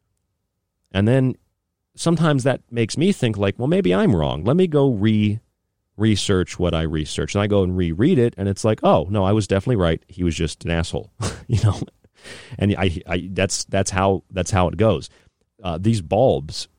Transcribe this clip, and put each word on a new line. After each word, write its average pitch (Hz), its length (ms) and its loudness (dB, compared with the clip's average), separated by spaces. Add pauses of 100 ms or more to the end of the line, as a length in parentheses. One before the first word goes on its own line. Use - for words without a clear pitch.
(920)
And 98 160 2
then 131 280 2 (600)
sometimes 156 480 0
that 131 260 0
makes 117 280 -2
me 180 140 2
think, 113 260 0
like, 101 200 0
"Well, 120 100 -4
maybe 180 260 0
I'm 190 220 2
wrong. 73 280 0
Let 123 140 2
me 185 100 4
go 143 240 2
re-research 104 1700 0
what 85 160 0
I 80 80 0
researched." 78 500 -4
And 101 80 0
I 104 60 0
go 101 160 2
and 90 120 -2
reread 92 440 2
it, 120 180 0
and 98 100 -2
it's 98 160 -4
like, 110 200 0
"Oh, 110 260 2
no, 101 140 0
I 95 80 2
was 107 160 0
definitely 101 300 0
right. 82 300 0
He 87 160 -8
was 85 120 0
just 80 300 -6
an 82 60 -2
asshole," 82 400 -4 (180)
<laughs> - 180 -16
you 107 160 0
know? 101 160 2 (800)
And 101 180 2
I, 92 300 0
I, 87 240 -4
that's, 95 340 -2
that's 98 240 -2
how, 95 400 0
that's 92 220 -4
how 90 160 2
it 82 100 -4
goes. 90 320 0 (540)
Uh, 85 160 -6
these 107 220 0
bulbs 82 640 0 (120)